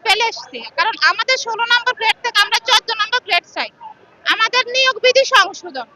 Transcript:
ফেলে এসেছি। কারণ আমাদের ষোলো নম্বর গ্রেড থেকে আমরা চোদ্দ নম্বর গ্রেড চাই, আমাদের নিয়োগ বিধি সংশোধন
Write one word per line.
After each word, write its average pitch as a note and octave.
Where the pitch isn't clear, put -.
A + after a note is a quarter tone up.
ফেলে G#4+
এসেছি। -
কারণ F4+
আমাদের A4+
ষোলো A4+
নম্বর A#4+
গ্রেড A4
থেকে A4
আমরা G#4+
চোদ্দ A4
নম্বর A4+
গ্রেড F4
চাই, B3
আমাদের A4+
নিয়োগ C5
বিধি B4+
সংশোধন F4